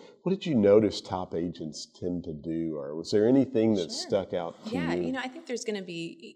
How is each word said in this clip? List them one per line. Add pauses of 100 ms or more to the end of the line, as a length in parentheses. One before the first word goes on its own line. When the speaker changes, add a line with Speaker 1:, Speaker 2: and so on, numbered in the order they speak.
(220)
Speaker 1:
what
did
you
notice
top
agents (120)
tend
to
do?
Or
was
there
anything
that
Speaker 2:
Sure.
Speaker 1:
stuck
out
to
Speaker 2:
Yeah,
Speaker 1:
you?
Speaker 2:
you
know,
I
think
there's
gonna
be,
y-,